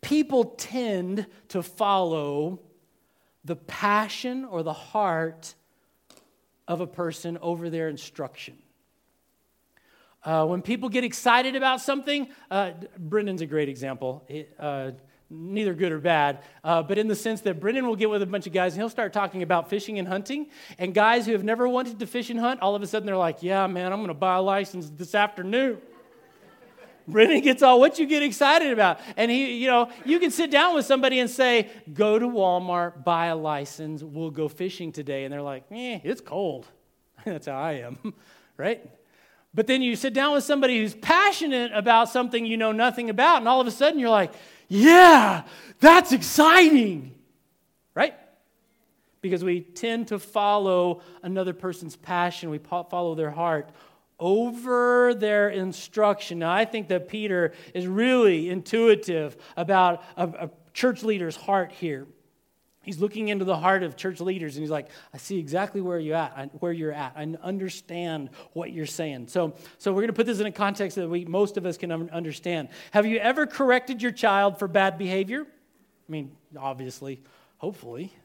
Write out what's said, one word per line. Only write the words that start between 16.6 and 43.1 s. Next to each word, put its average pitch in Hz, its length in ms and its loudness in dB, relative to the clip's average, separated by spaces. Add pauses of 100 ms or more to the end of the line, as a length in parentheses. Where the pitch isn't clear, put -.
uh, 165 200 0
but 175 140 -4
in 214 120 -2
the 208 60 0
sense 220 280 -6
that 180 180 -4
Brendan 247 260 -2
will 226 100 -2
get 214 120 0
with 208 140 -2
a 190 40 -4
bunch 190 200 -8
of 170 80 -12
guys 185 180 0
and 175 80 -8
he'll 226 80 -4
start 226 240 -6
talking 190 300 -4
about 170 260 0
fishing 202 300 -6
and 180 100 -6
hunting. 233 380 -6 (320)
And 180 160 -6
guys 220 320 4
who 226 60 -2
have 196 120 -2
never 233 240 0
wanted 247 300 -4
to 220 80 -8
fish 240 240 -8
and 233 100 -4
hunt, 247 220 -2
all 202 120 0
of 202 80 -4
a 202 40 -10
sudden 214 180 -4
they're 196 120 -4
like, 165 260 -2
"Yeah, 190 240 0
man, 185 260 -4
I'm 208 80 -6
gonna 180 140 -6
buy 185 220 0
a 190 60 0
license 190 480 -4
this 165 240 -12
afternoon." 208 640 0 (1300)
Brendan 220 340 6
gets 269 220 4
all, 254 180 8
"What 302 180 6
you 311 80 0
get 294 160 0
excited 285 500 2
about?" 196 280 2 (160)
And 233 140 0
he, 254 260 -2
you 240 100 -2
know, 240 240 2 (140)
you 311 140 2
can 339 120 2
sit 311 200 -2
down 330 240 4
with 285 120 0
somebody 262 340 2
and 240 80 -2
say, 240 400 2 (240)
"Go 214 260 2
to 240 80 0
Walmart, 180 800 -2
buy 170 220 0
a 165 100 -2
license, 151 640 -6
we'll 160 280 -8
go 151 180 -4
fishing 175 440 -8
today." 139 320 -8
And 135 80 -10
they're 143 100 -8
like, 139 280 -10
"Eh, 233 320 -10
it's 233 180 -6
cold." 165 460 -8 (300)
<laughs> - 280 -20
That's 165 220 -8
how 139 120 -8
I 156 140 -4
am, 123 420 -12 (200)
<laughs> - 220 -20
right? 208 320 -6 (640)
But 214 140 0
then 262 160 2
you 240 140 0
sit 247 180 -4
down 285 200 2
with 277 100 2
somebody 262 360 2
who's 214 140 -2
passionate 311 800 2
about 226 360 4
something 240 360 -2
you 226 120 -2
know 220 160 0
nothing 233 380 0